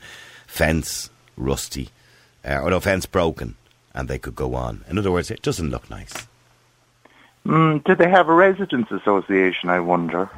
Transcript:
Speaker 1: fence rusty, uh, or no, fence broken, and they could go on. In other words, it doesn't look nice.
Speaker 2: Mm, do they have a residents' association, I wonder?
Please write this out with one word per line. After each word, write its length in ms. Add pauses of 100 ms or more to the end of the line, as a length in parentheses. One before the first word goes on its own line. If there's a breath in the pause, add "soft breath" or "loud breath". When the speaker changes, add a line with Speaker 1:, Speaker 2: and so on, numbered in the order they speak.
(480 loud breath)
Speaker 1:
fence 640 (260)
rusty, 540 (580 soft breath)
uh, 140
or 80
no, 100
fence 260
broken, 500 (380)
and 140
they 100
could 180
go 200
on. 340
In 80
other 140
words, 180
it 120
doesn't 300
look 180
nice. 240 (1300 soft breath)
Speaker 2:
Mm, 380
do 100
they 160
have 200
a 40
residents' 580
association, 800
I 120
wonder? 560